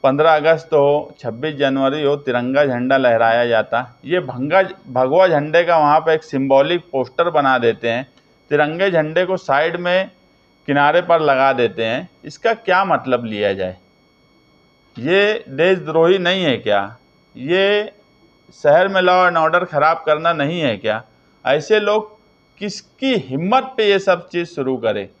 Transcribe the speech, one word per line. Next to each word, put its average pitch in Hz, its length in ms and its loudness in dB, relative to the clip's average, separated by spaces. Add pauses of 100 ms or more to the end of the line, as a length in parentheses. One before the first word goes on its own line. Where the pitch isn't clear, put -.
पन्द्रह 147 280 4
अगस्त 156 360 2
हो, 143 520 0
छब्बीस 131 360 -8
जनवरी 135 480 -2
हो, 143 140 0
तिरंगा 131 480 -2
झंडा 127 320 -2
लहराया 117 480 2
जाता। 117 340 0 (260)
ये 180 160 -2
भंगा, 139 400 -2 (280)
भगवा 131 380 2
झंडे 156 360 2
का 170 140 2
वहाँ 151 220 4
पे 160 140 0
एक 156 100 -2
सिंबॉलिक 139 680 0
पोस्टर 135 380 -2
बना 139 300 0
देते 117 300 -2
हैं, 123 180 -4 (440)
तिरंगे 156 400 0
झंडे 160 340 0
को 185 120 -4
साइड 160 400 -2
में 180 320 -2 (580)
किनारे 143 340 2
पर 170 200 2
लगा 135 320 2
देते 117 320 -2
हैं। 135 240 -6 (160)
इसका 226 300 -4
क्या 190 300 0
मतलब 127 400 -2
लिया 104 280 -2
जाए? 92 220 -6 (1200)
ये 196 520 0
देशद्रोही 165 720 2
नहीं 185 240 -2
है 135 140 0
क्या? 101 240 0 (540)
ये 196 560 -2 (640)
शहर 160 320 4
में 190 140 0
law 180 220 4
and 175 160 2
order 165 260 2
ख़राब 160 400 0
करना 160 280 0
नहीं 160 280 -4
है 123 160 0
क्या? 107 240 -4 (440)
ऐसे 156 340 2
लोग 208 300 -2 (520)
किसकी 254 520 -6 (120)
हिम्मत 170 520 -2
पे 214 120 2
ये 196 100 2
सब 180 300 -2
चीज़ 175 200 -6
शुरू 131 280 -4
करें? 107 300 -4 (120)